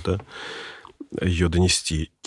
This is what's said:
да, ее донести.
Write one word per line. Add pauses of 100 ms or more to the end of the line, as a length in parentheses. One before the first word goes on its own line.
да, (1040)
ее
донести. (140)